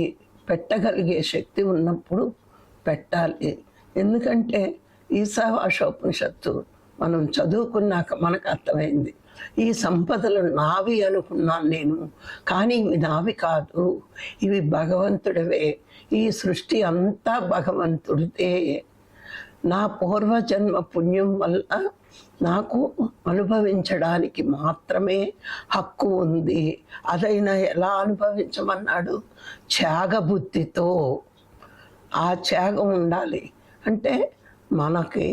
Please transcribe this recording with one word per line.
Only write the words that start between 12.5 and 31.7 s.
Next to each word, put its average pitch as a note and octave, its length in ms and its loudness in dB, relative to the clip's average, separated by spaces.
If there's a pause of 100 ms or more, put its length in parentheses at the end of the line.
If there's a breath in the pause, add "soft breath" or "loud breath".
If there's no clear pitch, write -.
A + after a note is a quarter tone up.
ఇవి F3 140 2 (100)
నావి E3+ 260 0 (120)
కాదు, D#3+ 380 0 (640 loud breath)
ఇవి G3 140 2 (180)
భగవంతుడివే. F3+ 880 0 (540 loud breath)
ఈ A3 40 4 (180)
సృష్టి G3 360 -2 (140)
అంతా G3 420 0 (220)
భగవంతుడిదే. E3+ 1000 0 (1160 loud breath)
నా F#3+ 100 2 (180)
పూర్వజన్మ G#3 800 2 (160)
పుణ్యం F3+ 360 2 (140)
వల్ల F3 280 0 (760 loud breath)
నాకు G#3 340 0 (520)
అనుభవించడానికి F#3 1120 0 (160)
మాత్రమే F3+ 600 -2 (560 loud breath)
హక్కు - 340 -2 (140)
ఉంది. E3 420 0 (500 loud breath)
అదైనా G3+ 400 2 (180)
ఎలా F3+ 200 0 (120)
అనుభవించమన్నాడు? G3+ 1120 -2 (600 loud breath)
త్యాగబుద్ధితో. F3 1120 0 (1400 loud breath)